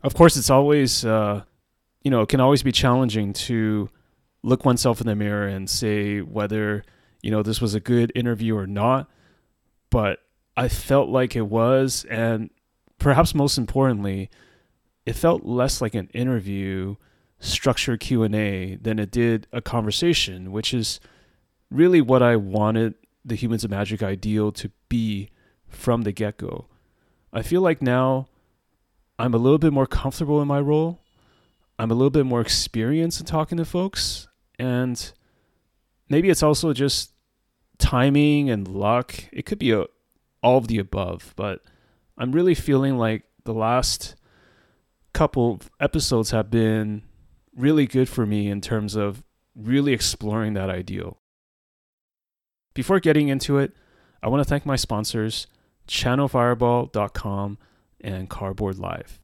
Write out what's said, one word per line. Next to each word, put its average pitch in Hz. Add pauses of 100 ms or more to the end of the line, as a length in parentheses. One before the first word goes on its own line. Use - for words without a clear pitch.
Of 139
course, 165
it's 131
always, 139
uh, 107 (640)
you 139
know, 120
it 107
can 139
always 131
be 135
challenging 117
to 107 (540)
look 123
oneself 123
in 113
the 104
mirror 104
and 98
say 104
whether, 104 (380)
you 107
know, 107
this 110
was 107
a 107
good 120
interview 113
or 95
not. 117 (800)
But 107 (360)
I 123
felt 139
like 127
it 110
was, 123
and 113 (480)
perhaps 143
most 143
importantly, 104 (760)
it 117
felt -
less 123
like 113
an 95
interview, 98 (420)
structured -
Q 120
and 107
A, 98
than 110
it 104
did 117
a 120
conversation, 107
which 107
is 113 (720)
really 170
what 127
I 120
wanted 107 (280)
the 117
Humans 113
of 107
Magic 101
ideal 107
to - (180)
be 107 (400)
from 117
the 107
get-go. - (680)
I 113
feel 175
like 170
now 131 (880)
I'm 120
a 117
little 135
bit 151
more 135
comfortable 147
in 143
my 143
role. 156 (760)
I'm 113
a 113
little 127
bit 143
more 123
experienced 143
in 165
talking 160
to 165
folks, - (320)
and 123 (960)
maybe 170
it's 165
also 151
just 131 (640)
timing 143
and 101
luck. 101
It -
could 208
be 123
a, 104 (580)
all 127
of 113
the 110
above, 92
but 95 (560)
I'm 123
really 175
feeling 135
like 113 (200)
the 113
last - (960)
couple 123
of - (100)
episodes 139
have 107
been 110 (520)
really 143
good 127
for 117
me 104
in 101
terms 104
of 101 (320)
really 131
exploring 107
that 95
ideal. 92 (1600)
Before 180
getting 151
into 139
it, 139 (480)
I -
want 135
to 135
thank 143
my 135
sponsors, 110 (400)
channel 131
fireball 120
dot 104
com 101 (420)
and 95
Cardboard 98
Live. 87